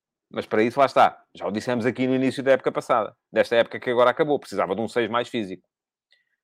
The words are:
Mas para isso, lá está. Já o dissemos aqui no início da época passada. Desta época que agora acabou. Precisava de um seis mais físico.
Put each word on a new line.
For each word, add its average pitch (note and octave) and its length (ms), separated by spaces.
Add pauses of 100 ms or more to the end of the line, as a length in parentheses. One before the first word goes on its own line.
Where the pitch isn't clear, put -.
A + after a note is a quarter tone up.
(300)
Mas A2 160
para A2 160
isso, B2 180
lá C#3 60
está. A#2+ 360 (120)
Já - 120
o F#2 40
dissemos A2 360
aqui B2+ 200
no C3 80
início C3 280
da C3+ 100
época C3 200
passada. B2 420 (180)
Desta A2 240
época A2+ 240
que B2+ 100
agora B2 200
acabou. D3 280
Precisava F#2+ 360
de G2 60
um A2 80
seis A2+ 220
mais A#2+ 180
físico. F#2+ 400 (760)